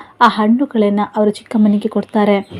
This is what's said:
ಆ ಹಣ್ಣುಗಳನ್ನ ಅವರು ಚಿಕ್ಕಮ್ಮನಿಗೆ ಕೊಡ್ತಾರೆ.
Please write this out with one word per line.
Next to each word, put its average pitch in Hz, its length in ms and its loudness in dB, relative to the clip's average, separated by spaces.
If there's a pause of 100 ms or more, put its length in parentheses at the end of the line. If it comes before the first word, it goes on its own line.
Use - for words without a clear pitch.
(200)
ಆ 240 80 6
ಹಣ್ಣುಗಳನ್ನ 214 720 0 (160)
ಅವರು 214 140 0
ಚಿಕ್ಕಮ್ಮನಿಗೆ 208 580 0
ಕೊಡ್ತಾರೆ. 202 500 0 (220)